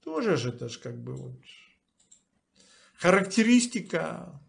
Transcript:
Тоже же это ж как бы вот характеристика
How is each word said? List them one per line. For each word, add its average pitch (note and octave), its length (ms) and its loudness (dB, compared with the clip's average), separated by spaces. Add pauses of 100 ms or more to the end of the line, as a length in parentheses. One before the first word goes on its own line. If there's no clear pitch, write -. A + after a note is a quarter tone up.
Тоже B3+ 340 -2
же B2 120 -4
это A#2+ 200 -10
ж - 80 -14
как A#2+ 200 -12
бы A#2+ 180 -12
вот B2+ 180 -14 (1600)
характеристика F#3 1500 2